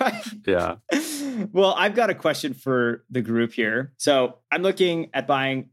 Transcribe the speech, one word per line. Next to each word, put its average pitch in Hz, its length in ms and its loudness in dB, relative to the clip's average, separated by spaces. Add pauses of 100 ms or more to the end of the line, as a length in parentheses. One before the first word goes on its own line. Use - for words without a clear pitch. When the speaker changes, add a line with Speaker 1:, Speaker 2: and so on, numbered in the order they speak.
Speaker 1:
right. 233 200 0 (240)
Speaker 2:
Yeah. 87 320 0 (760)
Speaker 1:
Well, 190 260 4
I've 202 160 2
got 220 160 2
a 175 40 0
question 147 400 -2
for 120 540 0
the 123 140 -2
group 117 300 0
here. 117 460 -2
So 131 400 2 (120)
I'm 165 120 -2
looking 185 520 0
at 139 140 -4
buying 135 440 0